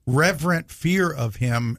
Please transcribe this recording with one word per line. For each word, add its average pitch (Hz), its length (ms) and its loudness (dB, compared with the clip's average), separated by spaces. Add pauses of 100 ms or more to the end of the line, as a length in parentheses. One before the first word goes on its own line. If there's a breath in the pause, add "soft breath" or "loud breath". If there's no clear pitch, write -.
reverent 165 640 0
fear 180 400 0
of 120 240 -4
him 117 440 -2